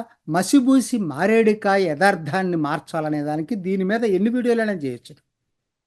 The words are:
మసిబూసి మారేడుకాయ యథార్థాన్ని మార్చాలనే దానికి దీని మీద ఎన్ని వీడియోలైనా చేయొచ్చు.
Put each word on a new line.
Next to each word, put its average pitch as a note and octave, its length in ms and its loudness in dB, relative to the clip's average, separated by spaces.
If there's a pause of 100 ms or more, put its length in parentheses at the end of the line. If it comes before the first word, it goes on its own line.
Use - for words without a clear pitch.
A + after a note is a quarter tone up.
(300)
మసిబూసి A#3+ 680 2
మారేడుకాయ G3+ 840 2
యథార్థాన్ని F3 760 0
మార్చాలనే D3+ 680 -4
దానికి D#3 320 -4
దీని F#3+ 280 -2
మీద G#3+ 200 -2
ఎన్ని G3+ 260 2
వీడియోలైనా A#3 440 0
చేయొచ్చు. C#3 420 -8 (720)